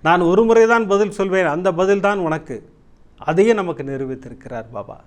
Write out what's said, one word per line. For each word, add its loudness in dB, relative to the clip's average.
"நான் 4
ஒரு 4
முறை 4
தான் 0
பதில் 0
சொல்வேன், -2
அந்த -2
பதில் 0
தான் 0
உனக்கு." -6
அதையே 2
நமக்கு -4
நிரூபித்திருக்கிறார் -10
பாபா. -14